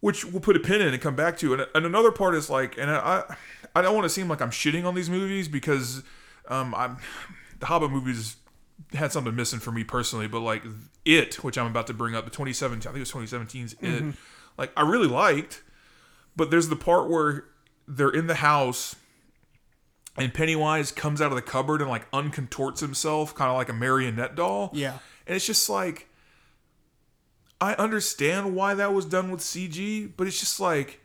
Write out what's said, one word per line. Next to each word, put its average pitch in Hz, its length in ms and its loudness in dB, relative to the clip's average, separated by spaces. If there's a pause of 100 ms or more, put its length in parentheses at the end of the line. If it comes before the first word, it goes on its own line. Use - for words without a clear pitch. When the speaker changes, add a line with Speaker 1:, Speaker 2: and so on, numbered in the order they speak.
Speaker 1:
Which 202 220 2
we'll 180 180 -6
put 202 140 6
a 156 40 6
pin 202 220 4
in 156 120 4
and 127 80 -2
come 127 140 -2
back 160 240 2
to. 143 140 2
And, 135 200 0
and 160 120 4
another 214 260 6
part 185 240 2
is, 151 140 -2
like, 131 280 0
and 143 140 0
I, 160 320 2 (520)
I 175 60 6
don't 185 140 4
wanna 202 140 2
seem 190 200 -2
like 147 120 -2
I'm 120 100 -2
shitting 156 340 0
on 180 100 0
these 175 140 -2
movies 190 380 -2
because, 135 560 -2 (440)
um, 127 280 -4
I'm, 123 220 -4 (640)
the - 60 -8
Hobbit 156 260 2
movies 127 440 -4 (580)
had 147 180 -2
something 123 240 -2
missing 117 240 -4
for 117 120 -8
me 113 120 -4
personally, 117 440 -4
but, 117 140 -4
like, 110 220 -2 (420)
It, 156 380 4
which 135 140 -4
I'm 120 80 0
about 113 220 -2
to 120 60 -6
bring 113 220 -4
up, 113 80 -4
the 110 80 -12
twenty 135 220 -6
seventeen, 120 340 -4
I - 40 -10
think 131 60 -8
it - 20 -6
was 127 100 -8
twenty 117 180 -10
seventeen's 117 460 -10
It, - 80 -20
Speaker 2:
Mm-hmm. 156 300 -2 (460)
Speaker 1:
like, 131 200 -6
I - 40 4
really 180 260 4
liked, 151 560 2 (720)
but 156 160 2
there's 165 180 6
the 156 60 2
part 175 340 4
where 151 360 2 (420)
they're 139 220 4
in 160 180 0
the 165 80 2
house 143 600 2 (1200)
and 131 160 -2
Pennywise 156 580 0
comes 147 300 -4
out 147 100 2
of 135 40 -2
the 123 60 -2
cupboard 143 400 0
and, 139 80 -2
like, 120 220 -6
uncontorts 139 680 -4
himself, 151 560 -2
kinda 127 180 0
like 127 160 0
a 123 40 -4
marionette 127 640 0
doll. 190 380 -2
Speaker 2:
Yeah. 135 260 -4 (280)
Speaker 1:
And 175 80 -2
it's 190 100 -2
just - 240 2
like, 104 400 -4 (1500)
I 202 140 2
understand 196 800 0
why 196 180 2
that 202 200 2
was 190 120 2
done 185 260 0
with 180 100 -6
C 180 260 -6
G, 208 400 -4
but 185 200 -2
it's 190 120 -4
just - 200 -2
like 160 460 0